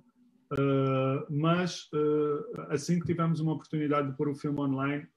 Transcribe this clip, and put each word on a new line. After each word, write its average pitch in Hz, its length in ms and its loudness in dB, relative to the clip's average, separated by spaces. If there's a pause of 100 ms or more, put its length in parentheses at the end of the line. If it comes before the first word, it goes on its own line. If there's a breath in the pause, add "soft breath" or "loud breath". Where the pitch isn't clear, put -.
(520)
Eh, 135 760 2
mas, 170 640 0
eh, 151 760 0
assim 165 300 0
que 170 60 -2
tivermos 165 340 0
uma 156 140 0
oportunidade 147 560 0
de 135 80 -6
pôr 147 100 0
o 139 80 -2
filme 143 240 -2
online, 139 580 -2